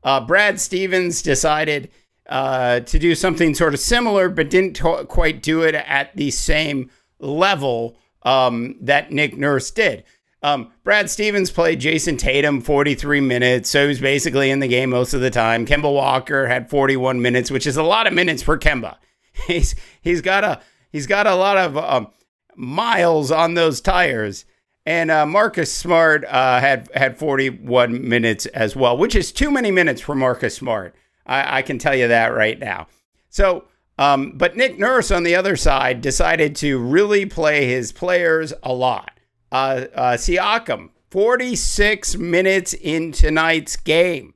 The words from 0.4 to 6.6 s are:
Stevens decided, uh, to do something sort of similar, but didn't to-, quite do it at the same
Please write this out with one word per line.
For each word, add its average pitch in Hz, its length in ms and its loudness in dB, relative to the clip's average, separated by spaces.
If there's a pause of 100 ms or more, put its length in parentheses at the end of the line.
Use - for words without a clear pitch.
Stevens 185 600 -2
decided, 151 680 -2 (360)
uh, 127 520 0
to - 180 -2
do 165 160 2
something 160 400 0
sort 156 200 0
of 143 60 -6
similar, 214 500 0
but 160 200 -4
didn't 185 280 0
to-, 165 280 -2
quite 160 380 0
do 160 180 0
it 160 140 2
at 143 400 -4
the 147 160 -4
same 147 580 -2 (300)